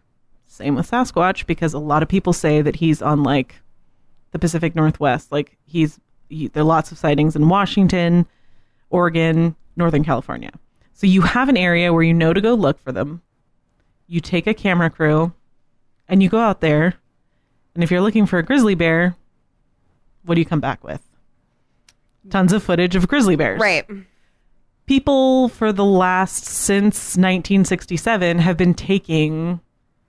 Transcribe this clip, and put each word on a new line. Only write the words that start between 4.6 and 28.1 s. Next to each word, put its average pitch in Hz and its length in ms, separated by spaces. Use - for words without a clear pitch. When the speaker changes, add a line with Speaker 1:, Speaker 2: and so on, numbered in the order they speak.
Speaker 1:
Northwest. 151 560
Like, 147 340
he's, 156 340
he, 156 200
there 151 120
are 151 40
lots 160 260
of 160 60
sightings 151 380
in 151 120
Washington, 180 760
Oregon, 165 680
Northern 170 280
California. 113 480
So - 140
you 185 140
have 247 280
an 254 80
area 175 360
where 165 100
you 165 100
know 165 200
to 190 80
go 226 120
look 170 260
for - 120
them. 143 300
You 170 120
take - 260
a 220 80
camera 175 360
crew, 160 420
and 190 120
you 190 60
go 220 120
out 220 200
there. 160 360
And 170 100
if 165 60
you're 180 120
looking 214 240
for 180 120
a 165 60
grizzly 226 320
bear, 170 400
what 170 100
do 165 60
you 165 40
come 165 140
back 131 240
with? 73 180
Tons 185 220
of 208 100
footage 180 360
of 180 100
grizzly 214 300
bears. 113 240
Speaker 2:
Right. 185 240
Speaker 1:
People 262 600
for 226 240
the 202 140
last, 185 580
since - 720
nineteen 185 480
sixty-seven, 175 760